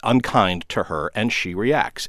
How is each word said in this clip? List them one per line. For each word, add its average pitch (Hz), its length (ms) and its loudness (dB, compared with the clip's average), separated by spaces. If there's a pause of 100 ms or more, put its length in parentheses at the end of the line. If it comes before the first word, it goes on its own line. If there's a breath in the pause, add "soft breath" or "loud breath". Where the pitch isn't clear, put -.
unkind 110 640 2
to 101 160 -2
her, 78 320 -4
and 113 160 0
she - 200 -4
reacts. 107 560 -2